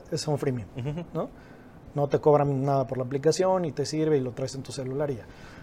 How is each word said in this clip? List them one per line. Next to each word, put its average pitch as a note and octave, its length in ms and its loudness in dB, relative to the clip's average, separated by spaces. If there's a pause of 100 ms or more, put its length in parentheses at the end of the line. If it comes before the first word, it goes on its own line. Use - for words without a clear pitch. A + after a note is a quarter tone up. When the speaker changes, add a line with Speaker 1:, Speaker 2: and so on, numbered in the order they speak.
(120)
Speaker 1:
es - 160 -4
un D3 100 0
freemium, B2 300 -2 (100)
Speaker 2:
Ujú. D3 360 -6
Speaker 1:
¿no? E3+ 160 -4 (680)
No C#3+ 140 2
te D3 100 4
cobran C#3+ 440 4
nada C#3 220 2
por B2 120 -6
la B2+ 80 -4
aplicación D#3+ 580 2
y E3+ 80 -2
te C#3 140 -2
sirve D#3 320 2
y - 20 6
lo B2+ 120 -4
traes C3 240 -6
en C3+ 80 -10
tu B2 100 -12
celular C3+ 360 -4
y C3+ 60 -2
ya. G#2+ 100 -12 (360)